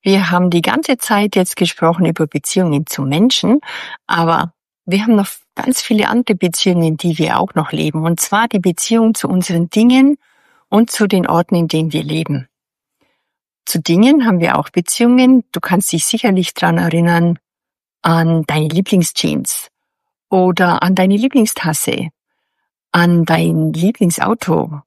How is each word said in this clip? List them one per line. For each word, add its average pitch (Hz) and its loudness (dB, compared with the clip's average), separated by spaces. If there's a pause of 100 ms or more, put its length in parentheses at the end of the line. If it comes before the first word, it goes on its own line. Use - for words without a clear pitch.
Wir 190 2
haben 180 2
die 170 2
ganze 285 -2
Zeit 302 -2
jetzt 185 0
gesprochen 170 0
über 160 0
Beziehungen 156 -2
zu - -8
Menschen, 202 2 (440)
aber 165 -2 (300)
wir 196 0
haben 226 2
noch 196 0 (260)
ganz - -4
viele - 0
andere 233 0
Beziehungen, 170 0
die 170 -2
wir - 0
auch - -4
noch 160 -2
leben, 156 -4
und 170 -2
zwar 226 -2
die 208 -2
Beziehung 226 0
zu - -6
unseren 175 -2
Dingen 262 4 (500)
und 220 2
zu 214 0
den 185 2
Orten, 170 0
in 165 0
denen 160 -2
wir 156 -4
leben. 147 -4 (1120)
Zu - -4
Dingen 233 4
haben 185 2
wir 165 0
auch - -8
Beziehungen. 247 2
Du 175 -6
kannst - -2
dich 165 -2
sicherlich 190 0
dran 170 -2
erinnern 170 0 (640)
an 165 0
deine 156 -2
Lieblingsjeans - -2 (600)
oder 185 2
an 185 2
deine 190 2
Lieblingstasse, 214 -2 (840)
an 175 2
dein 165 0
Lieblingsauto. 170 -2